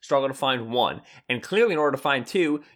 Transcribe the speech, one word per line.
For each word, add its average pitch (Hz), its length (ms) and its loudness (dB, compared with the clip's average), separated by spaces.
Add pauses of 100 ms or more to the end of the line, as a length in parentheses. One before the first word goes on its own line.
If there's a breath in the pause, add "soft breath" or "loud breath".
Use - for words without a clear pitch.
struggle 139 280 0
to 135 60 -4
find 123 360 -2
one. 120 320 0 (260 soft breath)
And 123 140 -4
clearly, 214 300 2
in 156 80 0
order 143 160 2
to - 60 -12
find 135 220 0
two, 151 380 0 (120 loud breath)